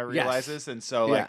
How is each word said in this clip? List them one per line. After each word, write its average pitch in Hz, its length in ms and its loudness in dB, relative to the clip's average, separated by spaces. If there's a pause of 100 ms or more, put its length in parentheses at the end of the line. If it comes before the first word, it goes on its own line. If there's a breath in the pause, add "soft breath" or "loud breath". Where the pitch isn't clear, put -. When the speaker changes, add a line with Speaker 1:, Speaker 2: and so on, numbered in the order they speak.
(120)
Speaker 1:
Yes. - 120 2
Speaker 2:
realizes, 131 440 -2
and 117 120 -8
so, 117 260 2
like, 110 160 4
Speaker 1:
Yeah. - 60 -8